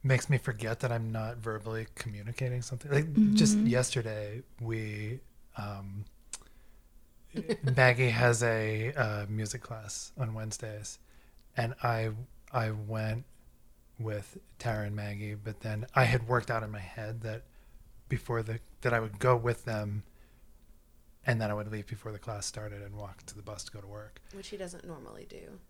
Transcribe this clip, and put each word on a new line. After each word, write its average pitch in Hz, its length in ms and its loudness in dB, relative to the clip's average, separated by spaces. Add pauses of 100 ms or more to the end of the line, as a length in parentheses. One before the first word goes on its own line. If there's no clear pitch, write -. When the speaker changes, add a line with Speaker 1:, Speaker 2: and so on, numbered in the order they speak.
Speaker 1:
makes 131 260 4
me 143 100 6
forget 113 420 -2
that 123 120 0
I'm 113 200 0
not 113 240 -4
verbally 110 580 -4
communicating 120 680 -4
something. 131 280 -8
Like, 147 240 4 (200)
just - 220 10
Speaker 2:
Mm-hmm. 110 120 6
Speaker 1:
yesterday, 113 760 0 (180)
we, 110 600 -4 (360)
um, 101 480 -8 (1300)
<laughs> 156 420 0
Maggie 127 340 8
has 117 320 6
a, 110 520 2
uh, 107 340 0
music 107 340 -4
class - 560 -10
on 113 160 -2
Wednesdays, 110 640 -8 (580)
and 120 260 0
I, 113 280 2 (420)
I 113 200 2
went 110 520 -2 (760)
with 107 380 -6 (200)
Tara 107 280 -2
and 104 100 -4
Maggie, 104 380 -6
but 104 260 -8
then 110 340 -4
I 131 100 8
had 117 220 4
worked 120 240 2
out 113 120 0
in 107 80 -6
my 107 100 -8
head 110 400 -8
that 110 220 -6 (680)
before 117 340 0
the, 110 160 -4 (220)
that 120 120 2
I 117 60 4
would 107 220 -2
go 127 160 8
with 117 280 0
them 107 380 -2 (1200)
and 117 140 4
then 107 100 0
I 104 40 0
would 104 160 -4
leave 107 160 -6
before 110 260 -10
the 101 60 -12
class 104 280 -8
started 104 360 -10
and 101 140 -12
walk 101 300 -12
to - 100 -14
the 101 60 -14
bus 104 220 -10
to - 80 -12
go 104 80 -12
to 98 60 -16
work. 104 340 -14 (120)
Speaker 3:
Which 196 160 -12
he 208 80 -10
doesn't 180 300 -12
normally - 420 -14
do. - 300 -16 (120)